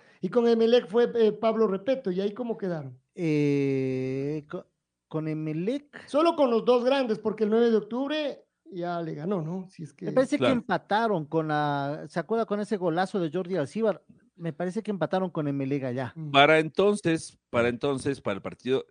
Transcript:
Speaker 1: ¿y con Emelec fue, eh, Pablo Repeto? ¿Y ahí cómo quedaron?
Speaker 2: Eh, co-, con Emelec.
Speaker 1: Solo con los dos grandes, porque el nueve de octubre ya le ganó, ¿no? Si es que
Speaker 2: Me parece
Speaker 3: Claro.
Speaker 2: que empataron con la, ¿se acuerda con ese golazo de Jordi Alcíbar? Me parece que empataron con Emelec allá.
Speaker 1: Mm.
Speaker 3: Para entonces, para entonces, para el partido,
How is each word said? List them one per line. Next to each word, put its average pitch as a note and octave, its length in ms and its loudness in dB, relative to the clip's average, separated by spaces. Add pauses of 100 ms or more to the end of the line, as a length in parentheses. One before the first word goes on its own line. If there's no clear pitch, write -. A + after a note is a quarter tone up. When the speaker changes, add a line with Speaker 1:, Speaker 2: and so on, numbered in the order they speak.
(200)
Speaker 1:
¿y F#3 100 -6
con A#3 180 2
Emelec A#3 400 4
fue, A3+ 280 2
eh, A3 160 4
Pablo A3 360 0
Repeto? G3 440 -2
¿Y F3+ 100 -4
ahí G3+ 120 -2
cómo A3+ 240 -6
quedaron? D3+ 420 -8 (160)
Speaker 2:
Eh, C#3 1300 0
co-, - 180 -12 (400)
con D#3 200 -4
Emelec. D#3 800 -6
Speaker 1:
Solo E4 280 4
con C4+ 160 4
los G#3+ 140 2
dos B3 180 4
grandes, B3+ 340 2
porque G#3+ 280 -2
el G3+ 40 0
nueve A#3 220 4
de A3 60 4
octubre C4+ 680 -4 (220)
ya F3 360 -6
le D#3+ 140 -8
ganó, E3+ 260 -4
¿no? F#3 280 -8
Si - 140 -16
es C#3+ 100 -16
que - 120 -12
Speaker 2:
Me G#3 60 -6
parece C4+ 260 2
Speaker 3:
Claro. B3+ 160 4
Speaker 2:
que A#3+ 60 0
empataron G3+ 680 0
con D#3+ 220 -2
la, D3 600 -2
¿se - 120 -8
acuerda A3 260 -2
con G3+ 140 -4
ese G#3 180 -4
golazo F3+ 420 0
de E3 120 -2
Jordi F3+ 260 -4
Alcíbar? G3 460 -2 (340)
Me E3 160 -6
parece F#3 280 -4
que G#3 100 -6
empataron F#3 380 -2
con D3+ 180 -4
Emelec C#3 360 -2
allá. B2+ 320 -6
Speaker 1:
Mm. D#3 160 -10
Speaker 3:
Para D3 280 8
entonces, E3 800 0 (120)
para A#2+ 180 2
entonces, C3+ 540 -2
para G2+ 140 -2
el F#2+ 60 -10
partido, B2 500 -4